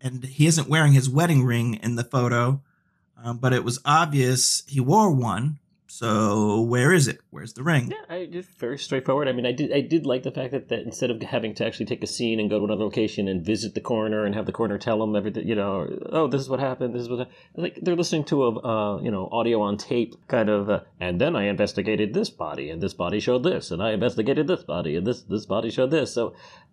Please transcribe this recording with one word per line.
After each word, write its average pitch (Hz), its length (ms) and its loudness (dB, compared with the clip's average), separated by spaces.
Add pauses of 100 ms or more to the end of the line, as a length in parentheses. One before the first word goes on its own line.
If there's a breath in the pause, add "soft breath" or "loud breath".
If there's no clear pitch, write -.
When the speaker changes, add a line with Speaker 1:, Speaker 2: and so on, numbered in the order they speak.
Speaker 1:
and 127 220 -8
he 135 240 2
isn't 160 220 2
wearing 151 240 6
his 135 180 6
wedding 151 320 4
ring 117 400 2
in 120 140 -2
the 127 80 -2
photo, 123 580 2 (640)
um, 120 140 -6
but 127 140 2
it 120 120 2
was 120 200 -4
obvious 143 840 2
he 139 100 -2
wore 180 340 6
one. 123 460 0 (360)
So 107 680 2
where 123 320 4
is 147 120 6
it? - 120 -6 (100)
Where's - 240 -18
the 120 100 -14
ring? 143 280 2
Speaker 2:
Yeah, 247 260 -12
I, 180 80 -8
just 175 240 -12 (100)
very 127 200 -6
straightforward. 135 500 0
I 127 40 0
mean, 123 120 -2
I 123 80 0
did, 131 220 -2
I 143 80 2
did 147 240 0
like 131 160 0
the 139 80 -4
fact 127 220 -6
that, 131 180 -6
that 117 100 -2
instead 120 300 -4
of 113 100 -4
having 110 360 -4
to 113 100 -4
actually 113 180 -6
take 110 180 -6
a 101 40 -4
scene 113 340 -2
and 107 80 0
go 107 100 0
to 101 60 0
another 104 200 -2
location 107 440 -2
and 90 160 -4
visit 104 300 -2
the 107 80 -4
coroner 107 420 -2
and 101 100 -2
have 107 120 -4
the 95 60 -4
coroner 104 260 -2
tell 110 220 0
them 107 140 0
everything, 104 320 -2
you 113 80 0
know, 98 320 -2 (240)
"Oh, 156 180 2
this 135 120 0
is 131 80 -8
what 131 120 -2
happened, 127 340 -2
this 120 80 -4
is 117 80 -10
what 123 80 -2 (100)
ha-," - 60 -20 (220 soft breath)
like, 175 260 -6
they're 175 120 2
listening 165 300 0
to 143 200 2
a, 117 160 0
uh, 107 420 -2
you - 80 -2
know, 95 200 -4
audio 113 300 2
on 104 160 0
tape 117 380 -4 (140)
kind 110 200 2
of, 104 220 2
uh, 98 100 2 (180)
"And 90 220 -2
then 156 160 2
I 104 120 0
investigated 101 680 0
this 208 160 -2
body, 73 400 -8
and 82 120 -10
this 95 120 -4
body 92 260 -2
showed 123 220 0
this, - 280 -2
and 87 120 -4
I 110 100 0
investigated 117 540 0
this 170 160 0
body, 80 340 -4
and 92 100 -2
this, 120 180 -2
this 104 200 -4
body 113 240 -2
showed 127 220 0
this." 147 240 0
So 117 180 -2 (400 loud breath)